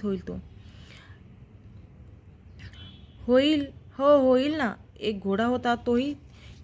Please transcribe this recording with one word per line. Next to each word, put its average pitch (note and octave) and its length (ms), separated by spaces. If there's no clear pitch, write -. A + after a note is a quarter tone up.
होईल F#3+ 260
तो." F3+ 100
"होईल, C#4 400
हो C#4 300
होईल C4 240
ना, C#4 220
एक G#3 200
घोडा G3 240
होता B3 300
तोही B3 400